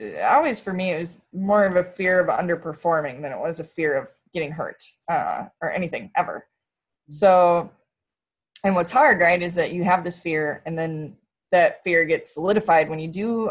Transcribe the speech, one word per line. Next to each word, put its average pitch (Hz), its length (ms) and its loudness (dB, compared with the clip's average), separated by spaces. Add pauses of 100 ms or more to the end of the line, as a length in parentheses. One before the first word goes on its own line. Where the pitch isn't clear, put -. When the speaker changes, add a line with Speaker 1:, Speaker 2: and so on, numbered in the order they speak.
Speaker 1:
uh, 87 240 -8
always 269 340 2
for 190 120 -8
me, 185 200 -4
it 156 60 -4
was 170 200 -10 (140)
more 202 320 2
of 185 120 2
a 180 80 2
fear 185 360 0
of 180 80 2
underperforming 160 920 -2
than 139 100 -8
it 104 60 -10
was 160 220 -6
a 160 40 -8
fear 156 320 -2
of 131 120 -4 (240)
getting 156 200 -6
hurt, 147 300 -10 (260)
uh, 113 360 -2 (160)
or - 120 -6
anything 165 440 -8
ever. 160 300 -4 (640)
Speaker 2:
Mm. - 40 -16
Speaker 1:
So, 175 560 4 (920)
and 190 100 2
what's 175 160 0
hard, 247 300 4
right, 175 200 4
is 175 140 -6
that 165 180 0
you 175 120 -4
have 180 200 2
this 175 160 -6
fear 156 460 -4
and 165 120 -8
then 156 380 -8 (360)
that 170 300 4
fear 170 220 2
gets 156 300 -2
solidified 175 540 2
when 156 120 -6
you 160 80 -8
do 220 420 -4